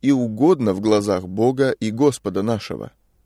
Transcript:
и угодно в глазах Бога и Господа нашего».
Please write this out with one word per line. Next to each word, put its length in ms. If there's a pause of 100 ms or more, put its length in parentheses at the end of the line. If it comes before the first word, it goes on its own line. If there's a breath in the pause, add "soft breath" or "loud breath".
и 120
угодно 600
в 80
глазах 460
Бога 460
и 180
Господа 520
нашего». 500 (340)